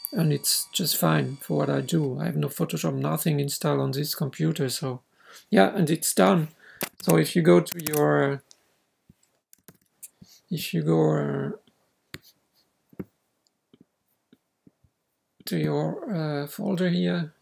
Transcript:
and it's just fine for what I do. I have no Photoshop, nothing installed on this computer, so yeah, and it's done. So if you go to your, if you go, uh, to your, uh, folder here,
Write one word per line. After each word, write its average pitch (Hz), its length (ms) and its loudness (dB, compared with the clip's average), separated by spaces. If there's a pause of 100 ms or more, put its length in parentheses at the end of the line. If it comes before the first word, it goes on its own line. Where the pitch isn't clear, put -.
(120)
and 170 200 2
it's - 400 -2
just - 240 0
fine 147 420 2
for - 180 -4
what 147 140 0
I 139 100 0
do. 139 400 0
I - 60 -4
have 120 100 -2
no 147 120 0
Photoshop, 160 460 -4
nothing 147 460 0
installed 143 400 0
on 135 100 0
this 143 240 -4
computer, 156 540 -2
so 127 320 -6 (500)
yeah, 196 240 6
and 165 160 2
it's - 240 -2
done. 185 340 4 (540)
So 170 140 4
if 156 180 2
you 175 80 2
go 175 180 6
to 170 240 -6
your, 147 580 2 (2000)
if 165 220 -6
you 165 100 0
go, 156 340 2
uh, 143 340 -2 (4000)
to 175 120 -2
your, 160 560 -2
uh, 151 320 -4
folder 185 440 -2
here, 175 520 0